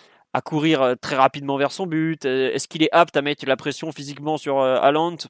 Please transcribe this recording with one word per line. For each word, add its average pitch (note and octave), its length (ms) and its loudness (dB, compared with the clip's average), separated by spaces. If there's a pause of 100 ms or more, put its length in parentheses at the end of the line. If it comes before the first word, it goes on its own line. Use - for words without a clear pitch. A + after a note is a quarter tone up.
(320)
à B2+ 80 -2
courir, D3+ 420 0
euh, B2+ 120 2
très - 220 -6
rapidement C#3 400 2
vers C#3 160 0
son F#3+ 140 -6
but, D#3+ 380 -2
euh, C3 280 0
est-ce - 160 -4
qu'il D#3 140 -2
est D#3+ 100 2
apte E3+ 240 4
à C#3+ 60 0
mettre D3 240 -4
la C3 100 2
pression D3+ 340 -8
physiquement C#3+ 460 -6
sur, C#3 240 -2
euh, C3 180 2
Haaland, D#3+ 380 2 (140)